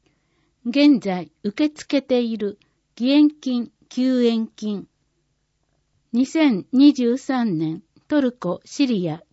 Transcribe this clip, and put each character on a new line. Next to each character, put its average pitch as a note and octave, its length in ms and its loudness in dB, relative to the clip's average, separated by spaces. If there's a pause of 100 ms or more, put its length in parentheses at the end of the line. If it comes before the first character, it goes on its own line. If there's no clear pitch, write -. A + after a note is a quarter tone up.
(640)
現 C#4 380 4
在 F3+ 280 -6 (120)
受 D4 260 -2
け D4+ 40 -20
付 C#4+ 280 -4
け C4+ 60 -10
て B3 140 0
い A3+ 160 -4
る G#3 200 -6 (400)
義 B3 140 -2
援 D4 180 6
金、 B3 420 -6 (180)
救 B3+ 340 0
援 A3+ 240 0
金。 G3+ 400 -8 (1300)
二 B3+ 120 0
千 C#4+ 440 0
二 C#4 220 6
十 A#3+ 240 0
三 A#3 400 -2
年 D#3+ 240 -4 (260)
ト D4 140 0
ル B3+ 100 2
コ・ - 340 -8
シ - 200 -4
リ G3 240 -2
ア D#3 240 -8